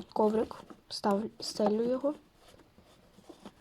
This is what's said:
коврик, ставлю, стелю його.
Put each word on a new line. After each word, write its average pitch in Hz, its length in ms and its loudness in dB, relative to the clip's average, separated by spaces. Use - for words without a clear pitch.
коврик, 220 440 2
ставлю, 208 420 0
стелю 214 440 0
його. 254 300 0